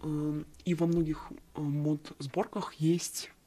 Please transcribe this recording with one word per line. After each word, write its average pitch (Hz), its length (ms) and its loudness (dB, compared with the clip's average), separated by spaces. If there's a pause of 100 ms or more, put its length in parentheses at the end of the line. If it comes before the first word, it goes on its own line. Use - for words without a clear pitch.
э, 151 400 -2 (220)
и 175 100 2
во 170 100 2
многих, 165 460 2 (240)
э, 156 60 -6
мод-сборках 147 1120 -2
есть - 580 0 (160)